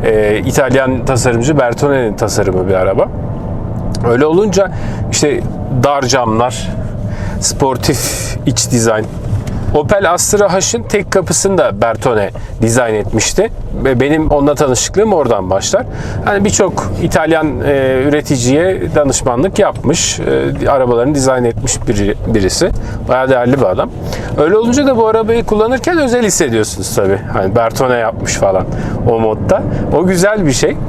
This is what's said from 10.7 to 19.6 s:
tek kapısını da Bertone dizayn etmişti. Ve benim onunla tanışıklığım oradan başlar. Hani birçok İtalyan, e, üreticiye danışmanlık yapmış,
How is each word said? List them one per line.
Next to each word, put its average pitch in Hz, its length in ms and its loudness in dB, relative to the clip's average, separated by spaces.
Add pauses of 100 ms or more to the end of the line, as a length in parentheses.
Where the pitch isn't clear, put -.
tek 202 280 -2
kapısını 190 480 0
da 107 220 2
Bertone 113 500 0 (320)
dizayn 117 320 2
etmişti. 110 560 0 (340)
Ve 127 160 2
benim 151 300 2
onunla 143 240 2
tanışıklığım 151 580 0
oradan 117 380 2
başlar. 98 360 0 (380)
Hani 202 200 0
birçok - 480 0 (100)
İtalyan, 160 440 2 (140)
e, 131 480 2
üreticiye 147 840 0
danışmanlık 165 640 0
yapmış, - 600 0